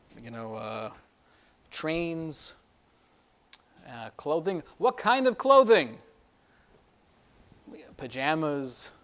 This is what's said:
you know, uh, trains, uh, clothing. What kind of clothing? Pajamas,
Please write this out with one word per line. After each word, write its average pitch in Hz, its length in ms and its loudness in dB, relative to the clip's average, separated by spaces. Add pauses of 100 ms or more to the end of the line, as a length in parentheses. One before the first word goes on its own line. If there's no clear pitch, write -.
(220)
you 117 80 -16
know, 113 240 -10
uh, 110 360 -8 (840)
trains, 165 840 -6 (1300)
uh, 117 280 -14
clothing. 165 460 -4 (160)
What - 180 0
kind 254 300 2
of 240 100 0
clothing? 220 600 6 (2000)
Pajamas, 139 960 -2 (140)